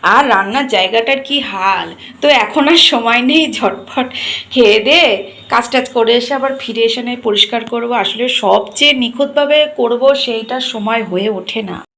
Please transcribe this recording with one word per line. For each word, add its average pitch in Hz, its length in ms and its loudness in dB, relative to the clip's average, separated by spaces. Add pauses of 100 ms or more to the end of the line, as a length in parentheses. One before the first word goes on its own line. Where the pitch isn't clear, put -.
আর 233 260 4
রান্নার 220 400 0
জায়গাটার 226 560 0
কি 285 160 -2
হাল, 185 540 -2 (260)
তো 285 80 2
এখন 277 400 4
আর 330 80 6
সময় 240 460 2
নেই, 294 300 2
ঝটপট 214 540 -4 (440)
খেয়ে 220 300 4
দে 254 520 2 (160)
কাজ 240 220 0
টাজ 262 200 -2
করে 233 240 2
এসে 240 200 0
আবার 269 240 -2
ফিরে 233 240 -4
এসে 233 200 0
নয় 247 140 -6
পরিষ্কার 226 480 0
করবো। 233 280 -6
আসলে 226 360 -2
সবচেয়ে 220 640 0
নিখুঁতভাবে 285 760 0 (100)
করবো, 240 380 2
সেইটা 240 460 -4
সময় 226 440 -4
হয়ে 185 240 -4
ওঠে 208 340 -6
না। 180 220 -10 (140)